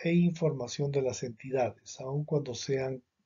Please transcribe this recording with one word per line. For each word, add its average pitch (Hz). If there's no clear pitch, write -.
e 170
información 147
de 139
las 127
entidades, 123
aun 139
cuando 135
sean 131